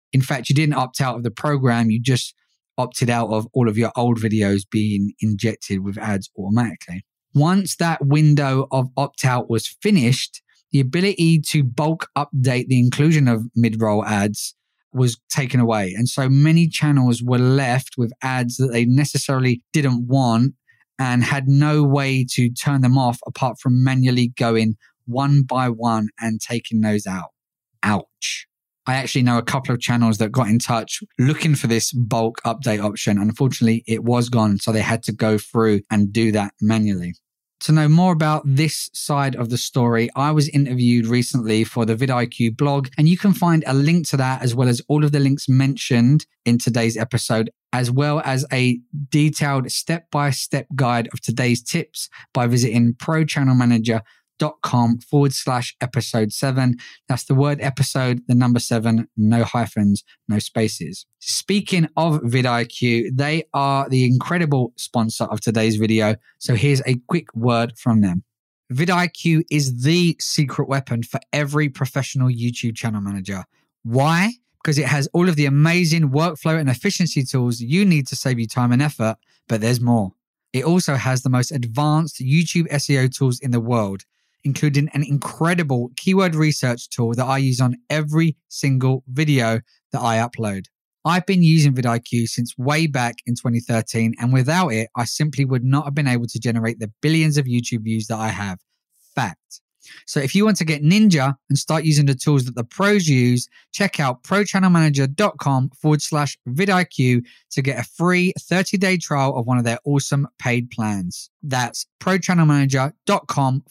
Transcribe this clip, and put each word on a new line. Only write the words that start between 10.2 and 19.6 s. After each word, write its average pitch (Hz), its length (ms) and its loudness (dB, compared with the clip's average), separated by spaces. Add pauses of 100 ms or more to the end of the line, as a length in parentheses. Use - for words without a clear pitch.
the 139 100 2
ability 165 580 2
to 151 240 -2
bulk 151 540 -2
update 131 520 0
the 127 120 4
inclusion 143 480 4
of 113 140 2 (120)
mid-roll 110 520 2
ads 104 480 -2 (360)
was 127 380 0
taken 131 320 -2
away. 107 340 0
And 117 140 -2
so 131 220 -2
many 156 360 6
channels 131 560 2
were 123 140 0
left 127 640 0
with 117 120 -2 (120)
ads 127 340 -2
that 131 120 0
they 120 180 0
necessarily 131 760 0 (120)